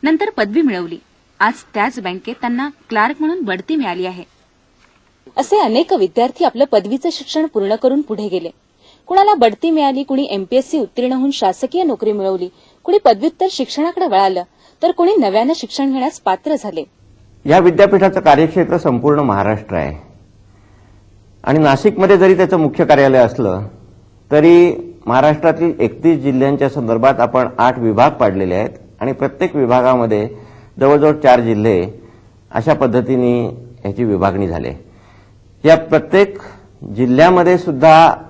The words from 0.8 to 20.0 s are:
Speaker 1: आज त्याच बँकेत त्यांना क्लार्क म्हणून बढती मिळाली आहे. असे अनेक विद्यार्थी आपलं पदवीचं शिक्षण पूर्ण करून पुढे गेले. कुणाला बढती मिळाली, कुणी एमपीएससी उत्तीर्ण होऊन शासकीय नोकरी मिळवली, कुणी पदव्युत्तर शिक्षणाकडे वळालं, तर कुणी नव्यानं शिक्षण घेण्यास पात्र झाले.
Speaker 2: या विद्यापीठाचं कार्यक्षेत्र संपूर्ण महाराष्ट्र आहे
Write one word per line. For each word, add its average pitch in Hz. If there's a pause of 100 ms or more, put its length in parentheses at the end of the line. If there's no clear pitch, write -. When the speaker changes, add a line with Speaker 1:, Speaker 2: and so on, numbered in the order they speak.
Speaker 1:
आज 220 (200)
त्याच 233
बँकेत 185
त्यांना 247 (200)
क्लार्क 226
म्हणून 320
बढती 202
मिळाली 185
आहे. 180 (1120)
असे 392
अनेक 285
विद्यार्थी 247
आपलं 277
पदवीचं 220
शिक्षण 311
पूर्ण 214
करून 262
पुढे 214
गेले. 170 (580)
कुणाला 392
बढती 247
मिळाली, 277
कुणी 269
एमपीएससी 240
उत्तीर्ण 247
होऊन 262
शासकीय 262
नोकरी 226
मिळवली, 190 (360)
कुणी 381
पदव्युत्तर 247
शिक्षणाकडे 330
वळालं, 190 (380)
तर 339
कुणी 359
नव्यानं 233
शिक्षण 277
घेण्यास 262
पात्र 208
झाले. 175 (600)
Speaker 2:
या 151
विद्यापीठाचं 190
कार्यक्षेत्र 160
संपूर्ण 143
महाराष्ट्र 107
आहे 76 (1500)